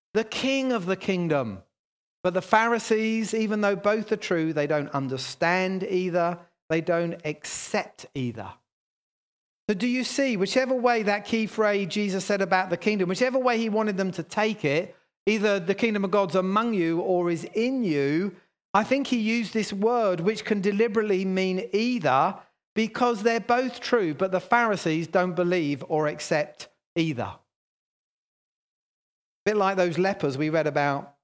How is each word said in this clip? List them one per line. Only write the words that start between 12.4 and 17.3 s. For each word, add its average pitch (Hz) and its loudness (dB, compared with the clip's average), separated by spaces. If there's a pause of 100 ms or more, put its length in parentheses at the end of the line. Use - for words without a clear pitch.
about 185 2
the 175 -2
kingdom, 196 0
whichever 247 0
way 247 2
he 226 -2
wanted 208 0
them 190 -2
to 170 -8
take 214 -2
it, 147 0 (300)
either 208 2
the 185 -2
kingdom 208 0
of 185 -2
God's 196 2
among 208 2
you 165 0
or 175 2